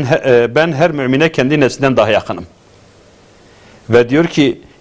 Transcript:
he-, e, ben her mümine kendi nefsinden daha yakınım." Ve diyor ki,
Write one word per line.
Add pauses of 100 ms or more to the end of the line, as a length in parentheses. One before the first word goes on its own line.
he-,
e,
ben
her
mümine
kendi
nefsinden
daha
yakınım." (1400)
Ve
diyor
ki, (200)